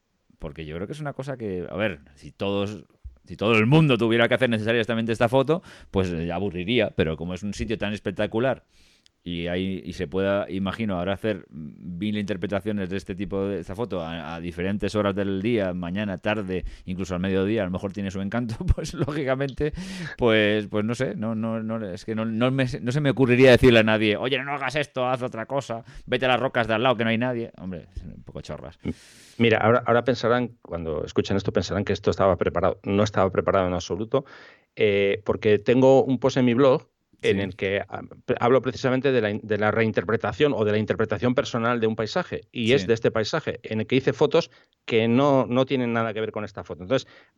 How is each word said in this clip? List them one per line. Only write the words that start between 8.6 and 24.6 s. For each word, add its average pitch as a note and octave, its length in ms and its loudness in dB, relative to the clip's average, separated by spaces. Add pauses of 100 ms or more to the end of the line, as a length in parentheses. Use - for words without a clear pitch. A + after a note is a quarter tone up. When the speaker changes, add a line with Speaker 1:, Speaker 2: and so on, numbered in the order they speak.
Speaker 1:
y E2+ 260 -6
ahí, F#2 360 -4
y F2 80 -10
se F2+ 160 -6
pueda, G2 420 0
imagino, F#2+ 480 -4
ahora F2 140 -2
hacer G2+ 380 -4
mil E2+ 640 -8
interpretaciones G2+ 720 -4
de F#2 80 -6
este G2 180 -8
tipo G2 340 -4
de G2 120 -4
esta E2+ 160 -10
foto F#2+ 240 -4
a, E2 340 -8
a E2+ 60 -10
diferentes F#2 540 -4
horas G2+ 200 2
del G2 280 -2
día, G2+ 320 0
mañana, F#2 420 -4
tarde, F#2+ 480 -4 (220)
incluso F#2 280 -6
al F2 60 -2
mediodía, F#2+ 400 0
a G2 60 0
lo F2+ 40 -6
mejor F#2 220 -4
tiene G2 180 -6
su F#2+ 120 -8
encanto, A2+ 320 -4 (100)
<laughs> F3 100 2
pues D#3 200 -6
lógicamente, C#3 800 -4 (420)
pues, G#2+ 520 2
pues G#2+ 180 -2
no A#2 80 -4
sé, B2+ 220 -4
no, A2+ 180 -4
no, A2 280 -4
no, A2 240 -6
es F#2 200 -10
que A2 80 -4
no, A2 100 -2
no A2+ 260 0
me, C3 140 0 (160)
no A#2+ 120 -2
se D3+ 100 0
me C#3 80 4
ocurriría B2 400 8
decirle A#2 300 10
a - 20 6
nadie, A2 340 4
"Oye, B2+ 260 -2
no C#3+ 120 -6
hagas C3+ 220 -4